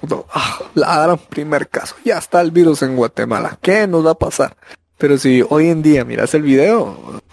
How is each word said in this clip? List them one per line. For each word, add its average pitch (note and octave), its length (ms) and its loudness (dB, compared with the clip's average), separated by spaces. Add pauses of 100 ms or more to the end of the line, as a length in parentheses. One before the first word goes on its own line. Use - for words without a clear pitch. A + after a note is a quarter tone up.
Todo, - 260 -6
"Ah, - 260 -6 (160)
la D3+ 280 0
gran E3+ 140 2
primer D3 500 -6
caso. - 280 -10 (100)
Ya A3 140 0
está - 200 -2
el E3+ 120 0
virus E3 320 4
en C3 120 -4
Guatemala. A#2 680 -4
¿Qué G#3 260 0
nos E3 180 0
va D#3+ 60 4
a D#3+ 60 -2
pasar?". - 380 -4 (420)
Pero C#3+ 200 2
si B2+ 320 4
hoy D#3 180 2
en D#3+ 140 0
día C#3+ 240 4
miras A#2 300 -4
el D3+ 80 0
video, C3+ 760 0 (120)